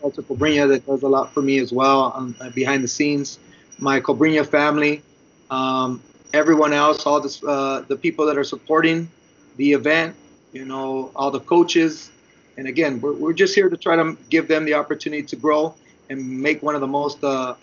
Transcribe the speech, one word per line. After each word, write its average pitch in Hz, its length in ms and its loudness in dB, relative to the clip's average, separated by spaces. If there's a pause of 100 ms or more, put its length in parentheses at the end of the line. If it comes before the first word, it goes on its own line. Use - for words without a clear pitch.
partner 143 220 -6
Cobrinha 143 460 2
that 131 180 2
does 139 160 0
a 139 60 0
lot 135 240 2
for 147 80 -2
me 139 180 2
as 120 120 -2
well, 131 440 4
um, 127 260 -8
uh, 127 80 -12
behind 131 340 -2
the 120 40 -2
scenes. 143 500 -4 (420)
My 135 220 0
Cobrinha 151 440 2
family, 147 580 0 (480)
um, 131 500 -4 (320)
everyone 151 400 4
else, 147 320 2
all 147 160 2
this, 139 220 -8
uh, 135 440 -2
the 139 100 -4
people 160 280 -2
that 147 120 2
are 143 80 0
supporting 160 640 0 (480)
the 143 160 4
event, 156 420 2 (360)
you 131 140 -16
know, 135 500 -6
all 139 140 -2
the 135 120 -4
coaches. 165 680 2 (480)
And 135 100 -10
again, 135 340 -2
we're, 143 120 -2
we're 156 200 -2
just 185 200 2
here 196 160 0
to 165 80 -4
try 165 180 0
to 160 220 0 (140)
give 156 160 0
them 156 180 0
the 151 80 0
opportunity 151 480 -4
to 147 140 -12
grow 151 400 0 (340)
and 131 320 -8
make 147 220 -2
one 147 100 -2
of 147 80 -4
the 135 60 -2
most, 143 360 -4
uh, 131 400 -2